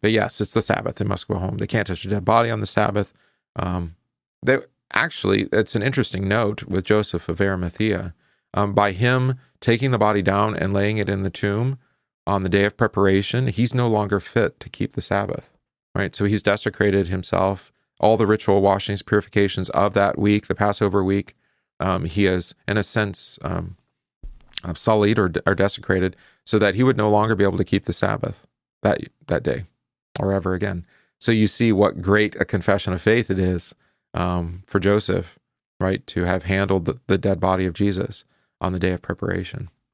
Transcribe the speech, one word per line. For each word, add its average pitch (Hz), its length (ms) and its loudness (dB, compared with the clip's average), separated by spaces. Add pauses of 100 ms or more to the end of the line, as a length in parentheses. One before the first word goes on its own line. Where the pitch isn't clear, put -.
But 107 100 2
yes, 104 280 -2
it's 104 140 -4
the 113 80 2
Sabbath. - 340 -2
They 101 100 -4
must 98 220 -4
go - 80 -4
home. 90 220 -4
They - 100 -4
can't 107 200 -2
touch 90 180 -6
a 95 40 -6
dead 98 160 -2
body 117 240 2
on 113 100 -4
the 104 60 -4
Sabbath. 104 460 -2 (440)
Um, 87 400 -6 (480)
they, 131 160 2 (340)
actually, 101 580 0
it's 107 240 0
an 104 80 -2
interesting 98 440 -2
note 104 360 -2
with 92 220 -2
Joseph 107 420 0
of 85 140 -2
Arimathea. 92 720 -2 (400)
Um, 101 200 -2
by 104 180 4
him 127 480 0 (200)
taking 120 320 0
the 117 80 2
body 104 220 2
down 101 340 0
and 98 180 -2
laying 104 240 0
it 98 120 -2
in 98 140 -2
the 95 60 -4
tomb 117 500 -2 (460)
on 98 180 0
the 92 60 -2
day 98 160 4
of 101 120 -2
preparation, 101 680 2
he's 120 260 -2
no 123 140 0
longer 104 320 0
fit 98 400 -2
to - 100 -18
keep - 240 -6
the - 80 -6
Sabbath, - 560 -4 (380)
right? 95 200 -4
So 104 100 0
he's 101 180 0
desecrated 101 640 2
himself, 92 640 -2 (280)
all 110 180 6
the 107 100 2
ritual 101 340 4
washings, 98 420 0
purifications 101 640 0
of 98 240 2
that 98 240 2
week, 104 300 2
the 90 80 -2
Passover 101 480 0
week. 98 320 -2 (440)
Um, 92 260 -2
he 98 200 0
is, 92 300 0 (120)
in 104 100 -2
a 101 60 0
sense, - 580 -4
um, 87 360 -6 (840)
uh, 90 100 -6
sullied 107 460 2
or, 90 120 2 (140)
or 98 100 4
desecrated 92 600 0 (300)
so 110 140 0
that 98 160 2
he 120 80 2
would 127 140 2
no 107 120 2
longer 107 260 2
be 98 80 2
able 92 140 2
to 92 60 0
keep - 220 0
the - 80 -4
Sabbath - 540 -4 (340)
that, - 180 0 (280)
that 82 160 -2
day 69 200 -4 (560)
or 98 140 0
ever 92 200 -2
again. 92 320 -4 (340)
So - 120 2
you 110 160 4
see 117 240 2
what 95 300 2
great 101 340 2
a - 100 -2
confession 98 460 0
of - 100 -4
faith 113 280 2
it 95 100 0
is, 90 340 -2 (400)
um, 87 540 -4
for 101 120 0
Joseph, 95 600 0 (400)
right, 95 280 -2
to 87 180 -2
have 90 180 0
handled 95 420 0
the, - 220 -4
the 98 100 4
dead 92 220 0
body 92 260 2
of 87 80 -4
Jesus 101 520 -2 (340)
on 92 140 -2
the 92 60 -4
day 92 120 2
of 90 100 -4
preparation. 90 680 -6 (240)